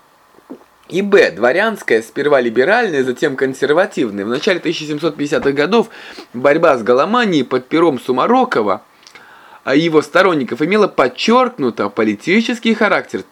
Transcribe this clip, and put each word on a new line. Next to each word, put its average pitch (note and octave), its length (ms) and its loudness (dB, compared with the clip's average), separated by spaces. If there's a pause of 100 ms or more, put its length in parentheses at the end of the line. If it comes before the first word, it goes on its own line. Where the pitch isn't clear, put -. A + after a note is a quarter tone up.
(880)
И - 140 -4
б. F3+ 300 4
Дворянская, C3 680 0
сперва C#3 400 0
либеральная, C#3 640 0
затем C3 320 -4
консервативная. C3+ 880 -2
В G#2+ 40 -6
начале D#3+ 320 -2
тысяча D#3+ 240 -6
семьсот D3+ 320 -4
пятидесятых C#3+ 380 -2
годов F3+ 360 0 (420)
борьба C#3+ 460 2
с A2+ 40 -6
голоманией D#3+ 600 2
под B2+ 240 -4
пером D#3 320 2
Сумарокова, C3 840 0 (840)
а C3 100 -2
его D#3 260 2
сторонников D3+ 640 0
имела F#3+ 240 2
подчеркнуто D3+ 1040 0
политический G#3 840 0
характер, F3 600 -2